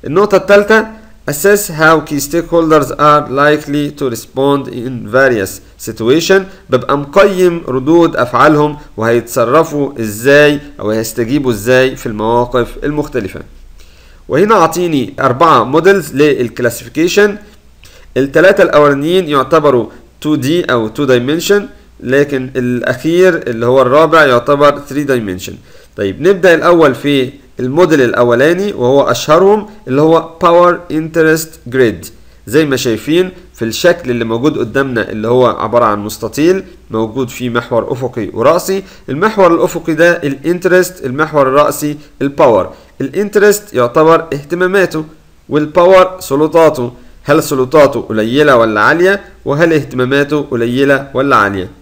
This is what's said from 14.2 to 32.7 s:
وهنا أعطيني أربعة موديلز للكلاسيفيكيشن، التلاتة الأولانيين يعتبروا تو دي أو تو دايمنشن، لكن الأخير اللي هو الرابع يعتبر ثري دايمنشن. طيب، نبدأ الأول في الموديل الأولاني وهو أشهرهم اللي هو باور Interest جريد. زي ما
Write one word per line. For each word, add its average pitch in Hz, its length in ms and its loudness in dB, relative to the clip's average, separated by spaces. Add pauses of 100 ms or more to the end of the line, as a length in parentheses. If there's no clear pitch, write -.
وهنا 208 260 2
أعطيني 165 680 -2
أربعة 131 440 2
موديلز 165 500 0
للكلاسيفيكيشن، 143 1200 0 (800)
التلاتة 165 460 4
الأولانيين 147 680 2
يعتبروا 139 580 2 (340)
تو 151 140 -2
دي 151 300 -2
أو 113 240 -2
تو 143 160 -4
دايمنشن، 147 640 0 (340)
لكن 131 560 -2
الأخير 131 920 0
اللي 117 200 -4
هو 131 160 4
الرابع 151 420 4
يعتبر 143 540 2
ثري 143 260 -8
دايمنشن. 101 500 -4 (420)
طيب، 101 260 -6
نبدأ 180 320 4
الأول 160 400 2
في 131 360 -2 (300)
الموديل 151 400 2
الأولاني 127 720 2
وهو 131 300 0
أشهرهم 196 640 2 (220)
اللي 135 140 0
هو 160 280 2 (120)
باور 175 380 2 (100)
Interest 156 760 -2
جريد. 120 400 -2 (400)
زي 151 200 0
ما 135 100 -2